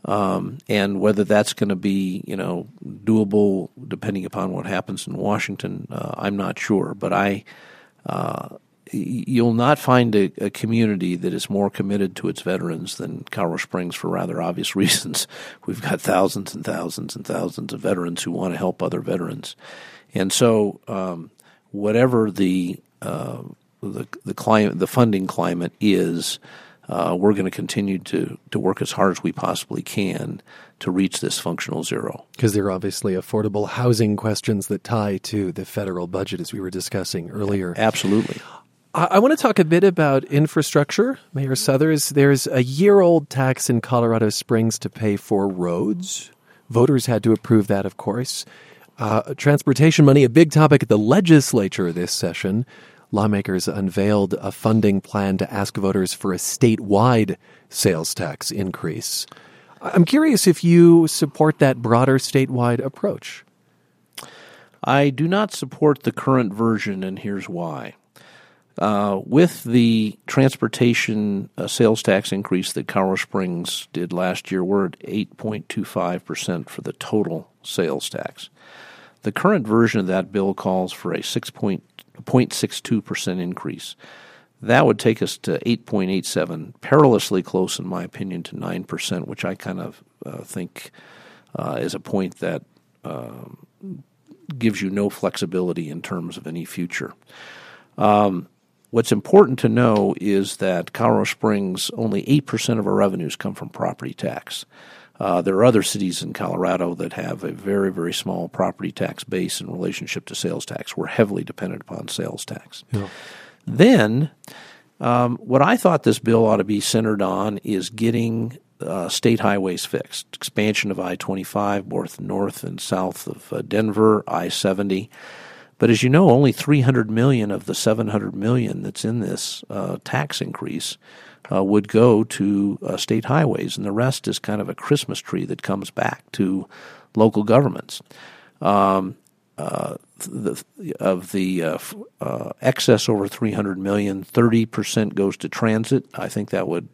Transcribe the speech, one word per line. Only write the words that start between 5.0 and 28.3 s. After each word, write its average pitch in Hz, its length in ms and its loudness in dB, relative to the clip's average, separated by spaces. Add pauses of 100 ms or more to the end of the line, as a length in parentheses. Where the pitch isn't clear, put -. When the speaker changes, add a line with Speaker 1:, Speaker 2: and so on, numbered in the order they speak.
Speaker 1:
in 95 80 -10
Washington, 98 760 -4
uh, - 260 -8
I'm 101 200 -4
not 92 220 -6
sure. - 360 0
But 95 180 -4
I, 98 320 0 (600)
uh, 50 440 -6 (440)
y-, 113 340 -6
you'll 120 280 2
not 127 240 4
find 123 360 4
a, 101 240 4
a 101 120 -2
community 107 680 0
that 90 180 -4
is 85 160 -6
more 101 200 0
committed 98 460 -2
to - 120 -4
its - 140 -6
veterans 87 560 -4
than 82 320 -10
Colorado 85 260 -4
Springs 90 400 -6
for 87 120 -6
rather 87 320 -4
obvious 87 360 -4
<laughs> 98 60 2
reasons. - 440 0 (400)
We've 117 160 -8
got - 180 -4
thousands 95 540 0
and 80 100 -10
thousands - 520 -6
and - 100 -14
thousands 87 460 -6
of - 80 -10
veterans 87 420 -2
who 85 100 -6
wanna 90 240 -4
help 90 260 -2
other 87 180 -2
veterans. 87 560 -6 (580)
And 95 180 -2
so, 110 560 2
um, 92 420 -8 (420)
whatever 110 580 2
the, 92 500 -2 (220)
uh, - 400 -8 (400)
the, 104 240 -10 (180)
the 98 100 -8
climate, 107 440 2
the 90 80 0
funding 104 400 2
climate 87 540 -4
is, 90 580 0 (500)
uh, 87 300 -2
we're 101 160 6
gonna 92 160 -2
continue 98 480 -4
to, - 400 -4 (120)